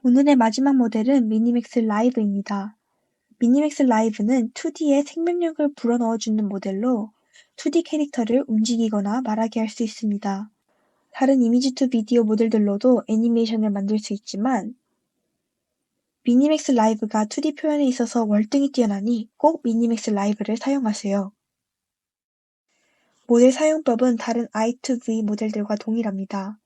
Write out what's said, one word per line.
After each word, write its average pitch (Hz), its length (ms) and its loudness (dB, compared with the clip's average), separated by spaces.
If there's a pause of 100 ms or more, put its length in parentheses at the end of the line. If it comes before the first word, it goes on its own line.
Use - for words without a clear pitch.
오늘의 269 340 6
마지막 262 400 2
모델은 233 520 2
미니맥스 233 520 0
라이브입니다. 208 920 -2 (640)
미니맥스 285 440 2
라이브는 226 720 2
투디에 294 480 0
생명력을 330 720 -2
불어넣어주는 226 760 -2
모델로 202 640 -4 (440)
투디 330 260 -2
캐릭터를 269 640 -2
움직이거나 220 760 -2
말하게 220 400 -4
할 220 80 -2
수 226 140 -8
있습니다. 208 680 -6 (600)
다른 269 320 2
이미지 247 320 2
투 262 160 0
비디오 233 340 2
모델들로도 220 840 2
애니메이션을 226 600 0
만들 202 300 -2
수 208 160 -6
있지만 220 600 -4 (1500)
미니맥스 285 480 2
라이브가 220 540 0
투디 294 300 -4
표현에 294 280 0
있어서 240 400 -2
월등히 220 480 0
뛰어나니 220 640 -2
꼭 320 280 0
미니맥스 226 440 0
라이브를 208 480 -2
사용하세요. 208 720 -2 (2000)
모델 240 260 6
사용법은 254 640 0
다른 233 360 -4
아이 226 280 -2
투 247 180 -4
브이 226 260 -4
모델들과 214 520 -4
동일합니다. 208 880 -6